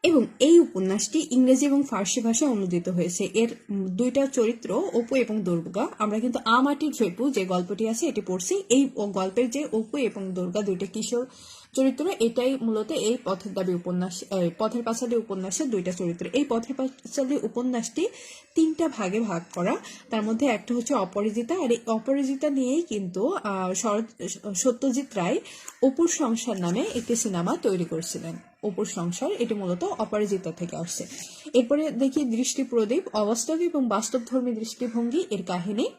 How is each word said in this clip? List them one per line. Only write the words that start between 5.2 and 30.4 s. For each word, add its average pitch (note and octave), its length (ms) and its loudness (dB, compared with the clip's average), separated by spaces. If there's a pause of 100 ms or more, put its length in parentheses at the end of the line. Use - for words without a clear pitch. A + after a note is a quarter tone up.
দুর্গা। F3+ 460 -2 (120)
আমরা G#3+ 200 0
কিন্তু A#3+ 260 -2
আ A#3 160 6
মাটির C#4+ 320 0
ফেপু A3+ 360 0
যে G3 160 0
গল্পটি F#3 440 0
আছে A#3 180 0
এটি G#3+ 140 0
পড়ছি। G3 480 -2
এই C4 260 6
ও-, G#3 120 -2
গল্পের F#3+ 420 0
যে C#4 160 -2
অপু A3 320 -2
এবং G3 360 -2
দুর্গা F3+ 280 -2
দুইটা G3 240 -2
কিশোর A#3+ 420 -2 (460)
চরিত্র, C4+ 460 2
এটাই B3 420 2
মূলত A3 300 0
এই A#3 320 0
পথের F#3+ 300 -4
দাবি F#3 200 0
উপন্যাস, F3+ 560 -4
আহ, F3+ 280 2
পথের A3+ 260 -2
পাঁচালী A#3 320 -2
উপন্যাসের G3+ 540 -2
দুইটা F#3 220 -2
চরিত্র। F3 420 -4
এই C#4+ 160 2
পথের A#3 260 -2
পাঁচালী C4 680 -2
উপন্যাসটি B3 640 -2 (480)
তিনটা D#4+ 320 2
ভাগে G#3 320 -2
ভাগ F#3+ 220 -2 (140)
করা, G3 220 0 (320)
তার A3 140 0
মধ্যে A3+ 220 0
একটা A3+ 300 0
হচ্ছে A#3+ 180 0
অপরাজিতা, G#3+ 640 0
আর C#4+ 160 0
এই A#3 60 4 (100)
অপরাজিতা C4+ 600 0
নিয়েই C4+ 320 2
কিন্তু, G#3 640 -2
আহ, F#3 300 -2
শরৎ, G#3+ 320 0 (500)
সত্যজিৎ B3+ 500 2 (100)
রায় G3 240 0 (440)
অপুর C4+ 240 4
সংসার A#3 520 0
নামে F3+ 220 0 (140)
একটি A#3 200 0
সিনেমা G3+ 460 0
তৈরি F#3 240 2
করেছিলেন। E3 500 -8 (280)
অপুর G#3 220 -2
সংসার, F3+ 460 -4
এটি A#3 220 -2
মূলত F#3 300 -2
অপরাজিতা G#3 680 -2